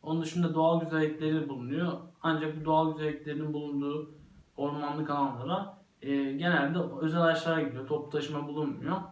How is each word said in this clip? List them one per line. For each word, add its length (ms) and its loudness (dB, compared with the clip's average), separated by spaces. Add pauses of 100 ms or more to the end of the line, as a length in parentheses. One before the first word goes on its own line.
Onun 200 0
dışında 320 2
doğal 280 6
güzellikleri 680 0
bulunuyor. 440 -2 (280)
Ancak 400 0
bu 40 -8
doğal 320 4
güzelliklerin 560 -2
bulunduğu 640 -4 (420)
ormanlık 520 -2
alanlara, 680 -2 (240)
e, 140 0
genelde 640 2 (220)
özel 200 2
araçlara 400 4
gidiyor. 260 -4
Toplu 220 -2
taşıma 380 -2
bulunmuyor. 500 -2 (140)